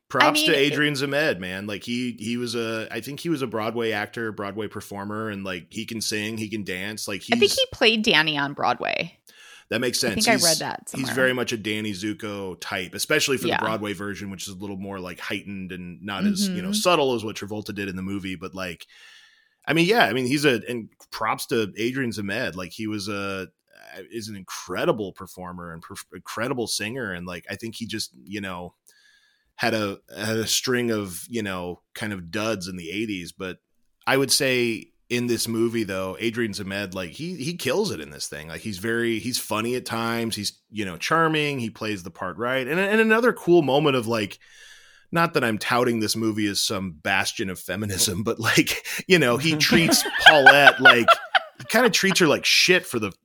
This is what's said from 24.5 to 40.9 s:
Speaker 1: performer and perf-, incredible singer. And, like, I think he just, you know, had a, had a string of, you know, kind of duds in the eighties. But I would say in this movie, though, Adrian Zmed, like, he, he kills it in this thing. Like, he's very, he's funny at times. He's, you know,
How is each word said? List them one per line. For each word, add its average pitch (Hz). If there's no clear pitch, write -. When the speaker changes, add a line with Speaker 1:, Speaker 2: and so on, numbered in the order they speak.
Speaker 1:
performer 90
and 82
perf-, -
incredible 113
singer. 110
And, 87
like, 90
I 101
think 113
he 117
just, 104
you 101
know, 90
had 113
a, 104
had 107
a 110
string 123
of, 101
you 113
know, 90
kind 107
of 87
duds 107
in 92
the 85
eighties. 98
But 92
I 131
would 135
say 123
in 120
this 117
movie, 113
though, 95
Adrian 113
Zmed, 98
like, 92
he, 170
he 147
kills 175
it 92
in 76
this 71
thing. 76
Like, 82
he's 107
very, 113
he's 117
funny 113
at 123
times. 117
He's, 104
you 104
know, 87